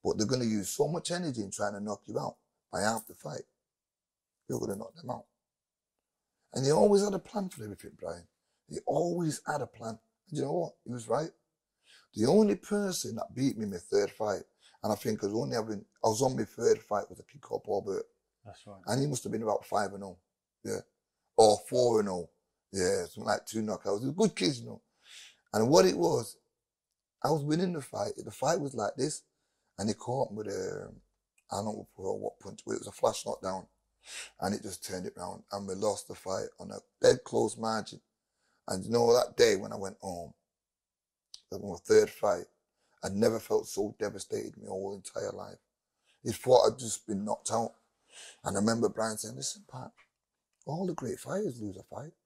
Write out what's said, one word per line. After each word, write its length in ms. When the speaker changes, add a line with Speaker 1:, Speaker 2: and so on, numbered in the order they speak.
Speaker 1:
But 140
they're 100
gonna 180
use 240
so 180
much 240
energy 300
in 100
trying 220
to 80
knock 240
you 120
out 200
by 100
half 240
the 100
fight. 280
You're 120
gonna 180
knock 180
them 140
out. 160
And 120
he 60
always 320
had 100
a 60
plan 300
for 140
everything, 360
Brian. 280
He 160
always 600
had 160
a 60
plan. 320
And 80
you 60
know 100
what? 200
He 80
was 160
right. 240
The 120
only 300
person 640
that 180
beat 220
me 80
in 60
my 60
third 320
fight, 340
and 100
I 40
think 260
I 60
was 80
only 200
having, 300
I 40
was 140
on 140
my 100
third 360
fight 280
with 100
a 40
kid 180
called 240
Paul 160
Burt. 240
Speaker 2:
That's 200
right. 220
Speaker 1:
And 140
he 60
must 160
have 80
been 120
about 220
five 280
and 100
oh. 140
Yeah. 160
Or 200
four 320
and 100
oh. 200
Yeah, 340
something 200
like 200
two 160
knockouts. 380
He 60
was 40
a 20
good 240
kid, 200
you 100
know. 160
And 160
what 160
it 120
was, 400
I 100
was 120
winning 300
the 80
fight. 340
The 160
fight 300
was 120
like 220
this. 280
And 100
he 80
caught 360
me 60
with 100
a, 440
I 40
don't 100
know 300
what 440
punch, 260
but 80
it 60
was 80
a 40
flash 340
knockdown. 400
And 120
it 80
just 240
turned 200
it 100
round. 360
And 160
we 80
lost 340
the 60
fight 320
on 120
a 80
dead 220
close 340
margin. 440
And 160
you 80
know, 220
that 240
day 180
when 160
I 60
went 240
home, 320
that 120
was 200
my 140
third 140
fight, 360
I'd 100
never 260
felt 280
so 300
devastated 600
in 60
my 60
whole 240
entire 380
life. 260
He 100
thought 340
I'd 100
just 300
been 160
knocked 280
out. 200
And 140
I 20
remember 300
Brian 280
saying, 200
"Listen, 340
Pat, 200
all 200
the 80
great 260
fighters 420
lose 160
a 60
fight. 280